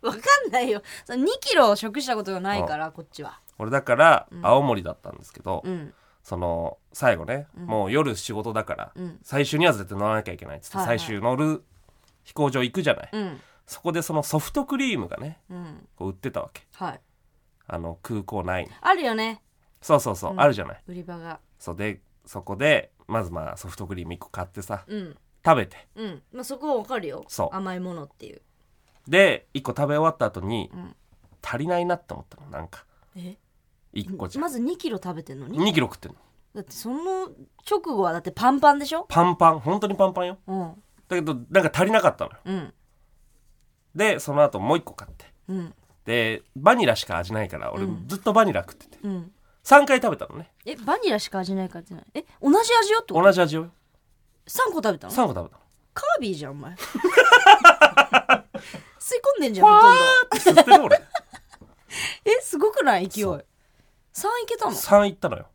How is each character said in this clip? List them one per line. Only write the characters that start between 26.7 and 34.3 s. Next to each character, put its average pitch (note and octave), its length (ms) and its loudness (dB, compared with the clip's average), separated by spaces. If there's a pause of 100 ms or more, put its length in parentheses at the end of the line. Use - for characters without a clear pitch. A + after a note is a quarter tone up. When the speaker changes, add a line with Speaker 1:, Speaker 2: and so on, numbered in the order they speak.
Speaker 1:
わ G#3+ 100 -4
か B3+ 140 -8
る F3 80 -12
よ。 C3+ 220 -12
Speaker 2:
そ - 240 -6
う。 - 20 -10
Speaker 1:
甘 F#3+ 200 -10
い F3+ 40 -10
も F#3 140 -10
の D#3+ 100 -14
っ C#3+ 60 -20
て - 160 -20
い - 100 -20
う。 - 60 -20 (640)
Speaker 2:
で、 F3 480 2
一 C3+ 80 -6
個 B2+ 100 -8
食 D3 180 -2
べ D3 80 0
終 D#3 80 0
わ D#3+ 60 2
っ D#3+ 60 -10
た A#2+ 100 -2
後 G2+ 120 -8
に、 G2+ 340 -6
Speaker 1:
う F#3 40 -16
ん。 F3 180 -18 (460)
Speaker 2:
足 - 160 -10
り D3 100 -6
な F3 100 0
い F3 80 -2
な F3 100 -2
っ F3 60 -14
て - 120 -16
思 - 100 -14
っ - 60 -20
た - 100 -20
の、 C#3+ 100 -20
な C#2+ 120 -12
ん E2 80 -14
か。 - 160 -20 (320)
Speaker 1:
え？ F3+ 200 -18 (540)
Speaker 2:
一 F#2+ 240 -10
個 G2+ 140 -10